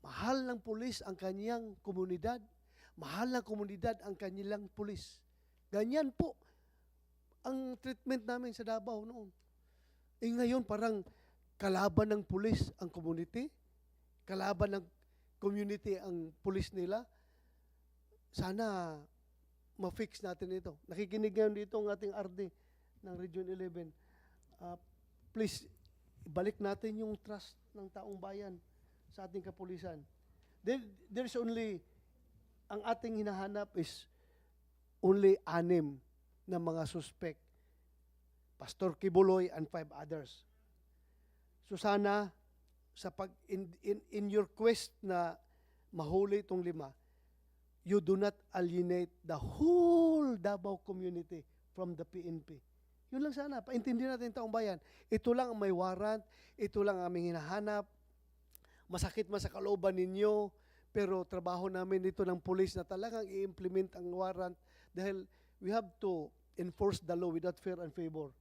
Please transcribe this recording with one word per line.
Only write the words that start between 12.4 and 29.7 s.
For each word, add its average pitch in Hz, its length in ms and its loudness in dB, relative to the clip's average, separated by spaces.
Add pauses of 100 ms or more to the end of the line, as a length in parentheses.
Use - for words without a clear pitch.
ang 175 80 -8
community, 170 560 -4 (800)
kalaban 196 500 0
ng 185 60 -6 (560)
community 202 560 0
ang 175 480 -8
pulis 196 320 -2
nila. 190 320 -2 (1200)
Sana 190 680 -2 (840)
ma-fix 196 480 -6
natin 185 320 -6
ito. 175 200 -10 (120)
Nakikinig 202 440 0
ngayon 214 240 4
dito 208 240 -6
ang 208 120 0
ating 196 200 -6
R 190 160 -6
D 185 200 -8 (560)
ng 180 120 -10
Region 180 320 -8
eleven. 175 400 -8 (680)
Ah, 175 200 -12 (560)
please, - 360 -2 (560)
ibalik 180 320 -2
natin 214 440 -4
yung 214 200 -4
trust 208 320 -14 (240)
ng 190 160 -14
taong 196 240 -12
bayan 196 400 -12 (560)
sa 190 160 -14
ating 180 160 -8
kapulisan. 180 560 -10 (640)